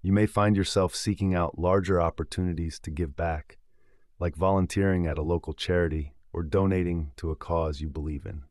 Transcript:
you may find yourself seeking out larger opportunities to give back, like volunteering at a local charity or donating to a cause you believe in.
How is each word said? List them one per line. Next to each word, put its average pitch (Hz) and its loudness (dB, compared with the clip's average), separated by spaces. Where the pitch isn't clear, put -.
you 95 2
may 104 6
find 104 4
yourself 95 2
seeking 98 0
out 87 0
larger 92 2
opportunities 82 -2
to - -10
give 76 -4
back, - -6
like 85 -2
volunteering 95 2
at 78 -2
a 78 -2
local 82 -2
charity 80 0
or 85 -6
donating 87 0
to 82 -6
a 80 -4
cause 78 -4
you 78 -4
believe 76 -6
in. 76 -12